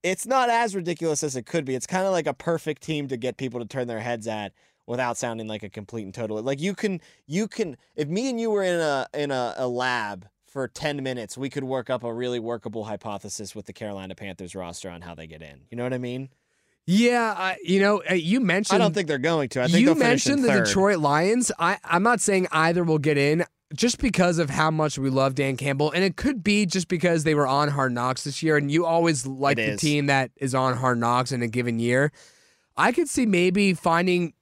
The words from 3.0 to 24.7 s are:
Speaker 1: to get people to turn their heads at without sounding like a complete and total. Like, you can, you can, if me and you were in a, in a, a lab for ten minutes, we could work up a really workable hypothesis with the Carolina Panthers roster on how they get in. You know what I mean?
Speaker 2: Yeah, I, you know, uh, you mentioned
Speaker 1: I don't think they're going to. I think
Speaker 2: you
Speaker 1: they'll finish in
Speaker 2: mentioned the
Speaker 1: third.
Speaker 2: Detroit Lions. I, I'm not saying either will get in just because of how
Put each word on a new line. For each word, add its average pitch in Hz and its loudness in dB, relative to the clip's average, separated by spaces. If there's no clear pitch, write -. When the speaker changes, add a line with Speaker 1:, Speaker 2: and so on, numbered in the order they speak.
Speaker 1:
to 127 -6
get 123 -4
people 123 -6
to 120 -8
turn 127 -6
their 113 -6
heads 117 -6
at 107 -6
without 120 -2
sounding 113 -6
like 107 -8
a 101 -12
complete 107 -10
and 95 -12
total. 110 -6
Like, 135 -4
you 190 -2
can, 190 -4
you 190 -2
can, 165 -6
if 147 -2
me 214 -2
and 233 -4
you 226 -2
were 202 0
in 175 0
a, 143 0
in 143 -2
a, 123 -2
a 127 -2
lab 120 -2
for 131 -6
ten 147 -6
minutes, 123 -6
we 131 -6
could 143 -8
work 131 -6
up 127 -4
a 117 -6
really 123 -4
workable 110 -8
hypothesis 104 -10
with 104 -14
the 101 -18
Carolina 98 -10
Panthers 92 -14
roster 90 -10
on 85 -14
how 87 -14
they 80 -16
get 80 -18
in. 71 -20
You 117 -12
know 123 -4
what 127 -2
I 127 -4
mean? 127 -8
Speaker 2:
Yeah, 233 2
I, 185 -4
you 185 2
know, 202 4
uh, 185 2
you 185 2
mentioned 190 2
Speaker 1:
I - 4
don't 175 4
think 185 -2
they're 147 0
going 147 0
to. 127 -2
I 123 2
think 175 6
Speaker 2:
you 240 8
Speaker 1:
they'll 320 6
finish 254 4
in 269 4
Speaker 2:
mentioned 277 2
the 147 4
Speaker 1:
third. - 4
Speaker 2:
Detroit 196 4
Lions. 175 2
I, 175 0
I'm 170 2
not 233 4
saying 190 2
either 165 2
will 160 4
get 147 2
in 151 2
just 233 0
because 180 2
of 156 0
how 156 2